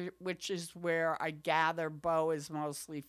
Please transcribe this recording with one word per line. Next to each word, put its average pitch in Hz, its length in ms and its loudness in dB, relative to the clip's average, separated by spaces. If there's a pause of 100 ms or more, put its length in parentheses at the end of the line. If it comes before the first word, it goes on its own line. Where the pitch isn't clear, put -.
(200)
which 180 300 -6
is 170 260 -6
where 165 460 2
I 160 100 -2
gather 160 580 2
Bo 160 420 2
is 151 180 -2
mostly 151 600 -6